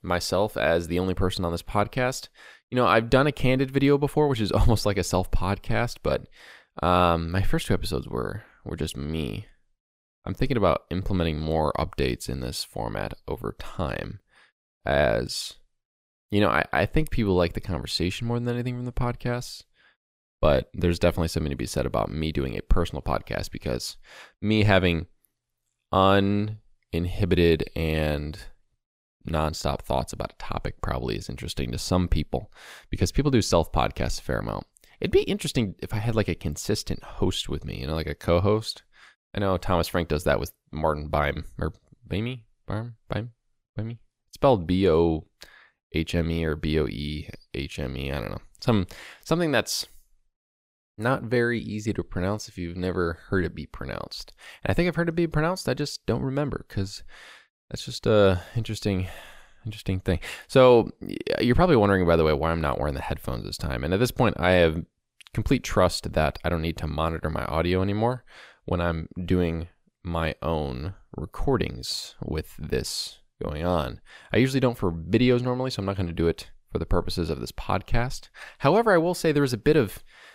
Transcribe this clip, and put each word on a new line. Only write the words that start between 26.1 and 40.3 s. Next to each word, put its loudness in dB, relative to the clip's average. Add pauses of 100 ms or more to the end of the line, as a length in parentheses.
and -2 (880)
nonstop -2
thoughts -2
about -8
a -20
topic -6
probably -2
is -10
interesting -6
to -4
some 2
people -2 (400)
because 0
people 2
do 6
self-podcasts 0
a -16
fair -2
amount. -6 (360)
It'd -2
be 4
interesting -2
if -8
I -2
had, -2
like, 2
a -2
consistent -4
host -2
with -6
me, -8
you -6
know, -4
like -4
a -6
co-host. 0 (500)
I -6
know 2
Thomas 0
Frank 0
does -2
that 2